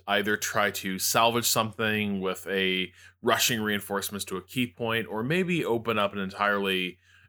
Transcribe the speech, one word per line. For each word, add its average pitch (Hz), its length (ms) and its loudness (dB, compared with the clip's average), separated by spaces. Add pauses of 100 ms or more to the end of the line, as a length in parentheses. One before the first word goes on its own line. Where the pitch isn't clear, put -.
either 104 280 2
try 104 360 0
to 95 260 -6
salvage 117 460 4
something 107 760 0
with 92 280 -4
a 95 420 0 (320)
rushing 117 380 2
reinforcements 101 640 -4
to 95 120 -8
a 90 60 -6
key 123 240 -2
point, 113 400 -2
or 107 160 -4
maybe 170 420 0
open 110 340 0
up 101 140 2
an 101 60 -6
entirely 95 800 0 (300)